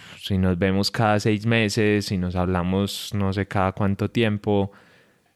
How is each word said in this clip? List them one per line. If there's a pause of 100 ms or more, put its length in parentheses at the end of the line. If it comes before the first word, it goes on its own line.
(180)
si
nos
vemos
cada
seis
meses,
si
nos
hablamos
no
sé
cada
cuánto
tiempo, (640)